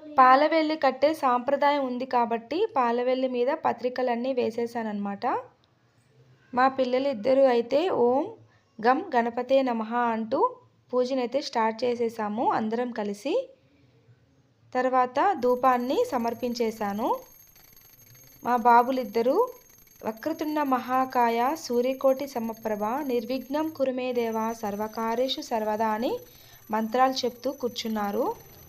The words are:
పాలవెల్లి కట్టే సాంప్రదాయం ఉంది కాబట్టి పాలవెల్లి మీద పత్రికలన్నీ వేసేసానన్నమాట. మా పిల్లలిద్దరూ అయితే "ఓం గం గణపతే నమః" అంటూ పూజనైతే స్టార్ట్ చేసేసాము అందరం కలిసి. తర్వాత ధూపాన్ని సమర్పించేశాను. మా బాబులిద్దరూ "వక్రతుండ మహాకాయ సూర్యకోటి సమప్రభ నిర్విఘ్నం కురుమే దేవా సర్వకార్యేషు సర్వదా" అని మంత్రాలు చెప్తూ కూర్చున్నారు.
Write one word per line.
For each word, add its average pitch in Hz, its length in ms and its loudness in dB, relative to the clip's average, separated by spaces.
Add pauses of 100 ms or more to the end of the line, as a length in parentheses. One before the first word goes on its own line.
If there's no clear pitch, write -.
(180)
పాలవెల్లి 302 580 6
కట్టే 277 380 2
సాంప్రదాయం 277 720 2
ఉంది 247 200 -6
కాబట్టి 240 600 0 (100)
పాలవెల్లి 254 520 0
మీద 247 180 0 (180)
పత్రికలన్నీ 247 680 -2
వేసేసానన్నమాట. 226 960 -4 (1300)
మా 254 140 4
పిల్లలిద్దరూ 262 760 2
అయితే 262 480 4
"ఓం 254 360 2 (600)
గం 269 180 2 (120)
గణపతే 247 460 2
నమః" 226 320 -4
అంటూ 240 560 0 (420)
పూజనైతే 247 480 0
స్టార్ట్ 220 440 -2
చేసేసాము 233 680 -2
అందరం 240 380 -2
కలిసి. 233 600 -4 (1200)
తర్వాత 254 640 2
ధూపాన్ని 247 720 2
సమర్పించేశాను. 233 1040 -2 (1300)
మా 240 120 0
బాబులిద్దరూ 247 920 4 (580)
"వక్రతుండ 302 560 -4
మహాకాయ 254 920 0
సూర్యకోటి 262 720 0
సమప్రభ 226 580 -6
నిర్విఘ్నం 262 920 -4
కురుమే 254 360 -2
దేవా 226 400 -2
సర్వకార్యేషు 226 880 -4
సర్వదా" 214 480 -2
అని 247 300 -2 (520)
మంత్రాలు 226 420 2
చెప్తూ 254 380 -4
కూర్చున్నారు. 226 1040 -4 (140)